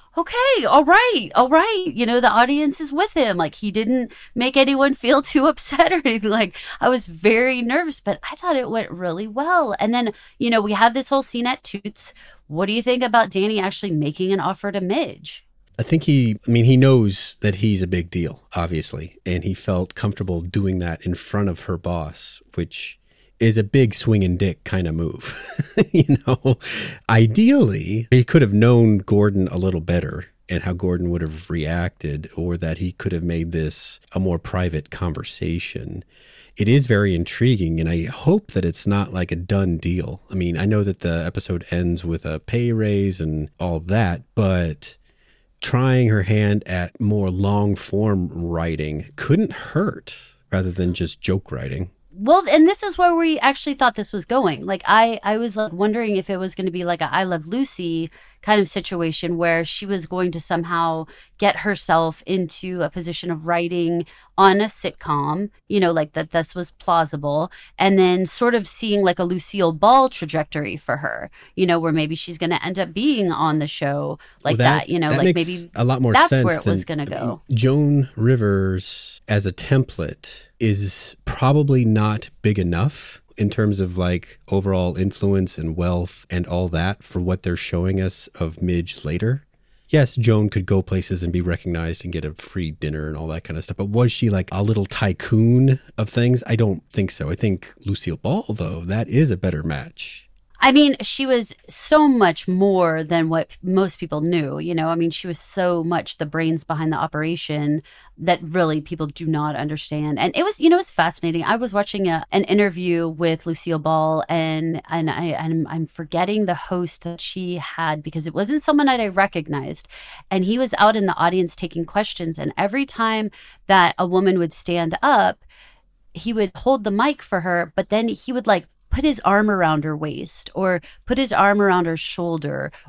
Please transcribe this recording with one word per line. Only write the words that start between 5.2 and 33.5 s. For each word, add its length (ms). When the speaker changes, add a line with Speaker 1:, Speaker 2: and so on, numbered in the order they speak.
Speaker 1:
<laughs> 100
too 140
upset 460
or 120
anything. 260
Like, 260
I 80
was 180
very 560
nervous, 380
but 200
I 60
thought 200
it 140
went 200
really 360
well. 520
And 160
then, 180
you 120
know, 100
we 120
have 220
this 140
whole 140
scene 240
at 180
Toots. 480
What 200
do 60
you 100
think 200
about 280
Danny 280
actually 340
making 400
an 80
offer 320
to 80
Midge? 640
Speaker 2:
I 40
think 200
he, 340
I 40
mean, 160
he 100
knows 640
that 160
he's 260
a 40
big 240
deal, 320
obviously, 720
and 180
he 120
felt 400
comfortable 480
doing 380
that 260
in 80
front 340
of 120
her 180
boss, 640
which 460
is 160
a 80
big 300
swinging 420
dick 280
kind 220
of 80
move. 400
<laughs> 160
You 360
know, 320
ideally, 1000
he 120
could 200
have 100
known 460
Gordon 500
a 80
little 240
better 460
and 140
how 120
Gordon 360
would 120
have 260
reacted, 880
or 220
that 200
he 140
could 200
have 120
made 280